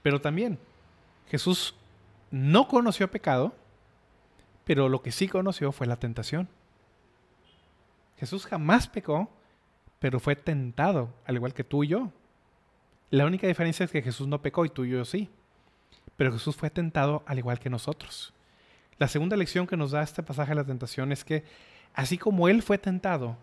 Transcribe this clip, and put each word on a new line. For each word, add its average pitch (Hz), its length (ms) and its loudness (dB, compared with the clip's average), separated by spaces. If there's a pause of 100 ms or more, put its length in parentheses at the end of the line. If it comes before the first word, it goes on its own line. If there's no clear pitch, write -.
Pero 143 200 2
también, 170 380 -2 (680)
Jesús - 440 0 (580)
no 147 360 6
conoció 233 420 2
pecado, 143 460 0 (1080)
pero 139 240 4
lo 131 140 2
que 120 100 -6
sí 190 160 0
conoció 185 440 -2
fue 127 160 -4
la 120 80 0
tentación. 120 520 -4 (1700)
Jesús 180 280 -8
jamás 185 420 4
pecó, 180 440 -2 (680)
pero 127 200 0
fue 143 160 2
tentado, 143 760 0 (120)
al 127 100 -2
igual 123 180 -4
que 127 100 -6
tú 143 200 0
y 147 40 0
yo. 196 240 -2 (1000)
La 143 160 4
única 185 220 0
diferencia 170 380 0
es - 60 -8
que 151 100 0
Jesús 123 260 -4
no 143 140 -2
pecó 170 220 0
y 156 60 0
tú 127 160 -4
y 123 60 -2
yo 123 140 0
sí. 196 240 -4 (880)
Pero 131 160 2
Jesús 131 220 -4
fue 151 140 -4
tentado 151 560 0
al 131 140 -4
igual 123 200 -4
que 127 100 -6
nosotros. - 640 -8 (680)
La 143 80 2
segunda 175 280 0
lección 180 300 0
que 180 120 -4
nos 143 140 -2
da 151 120 0
este 160 200 -8
pasaje 143 260 -4
de 151 60 0
la 143 100 0
tentación 131 460 -4
es 135 140 -6
que, 156 180 -2 (520)
así 135 220 -2
como 175 300 2
Él 220 140 6
fue 202 160 2
tentado 180 640 -2